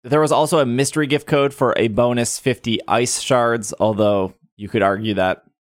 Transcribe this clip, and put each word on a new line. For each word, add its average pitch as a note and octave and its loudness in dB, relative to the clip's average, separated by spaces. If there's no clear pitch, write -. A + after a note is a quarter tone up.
There C3 0
was D#3 2
also D#3 2
a C3+ 2
mystery C#3 -2
gift C#3 -2
code C#3 0
for B2 0
a A2+ 2
bonus A#2+ 0
fifty A#2+ -2
ice A#2+ -2
shards, A#2 0
although G#2 0
you G#2 -14
could A2 0
argue G2+ 0
that F#2 0